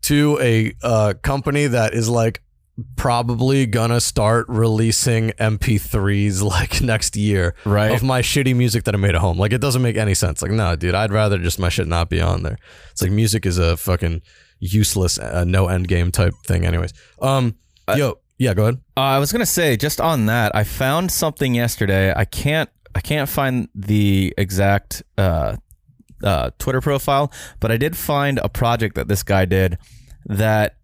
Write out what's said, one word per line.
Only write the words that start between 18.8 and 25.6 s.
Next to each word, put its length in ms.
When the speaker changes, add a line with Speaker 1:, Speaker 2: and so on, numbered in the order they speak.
Speaker 2:
Uh, 40
I 180
was 120
gonna 160
say, 300
just 240
on 260
that, 300
I 80
found 480
something 420
yesterday. 640
I 80
can't, 440
I 60
can't 280
find 460
the 640
exact, 680
uh, 380